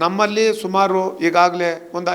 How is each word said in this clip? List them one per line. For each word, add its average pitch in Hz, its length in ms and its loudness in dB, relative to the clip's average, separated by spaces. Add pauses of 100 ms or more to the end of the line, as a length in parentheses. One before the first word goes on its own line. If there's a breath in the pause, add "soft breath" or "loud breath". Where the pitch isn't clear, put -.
ನಮ್ಮಲ್ಲಿ 208 420 0 (160)
ಸುಮಾರು 190 640 0
ಈಗಾಗಲೇ 175 640 0
ಒಂದು 175 220 -4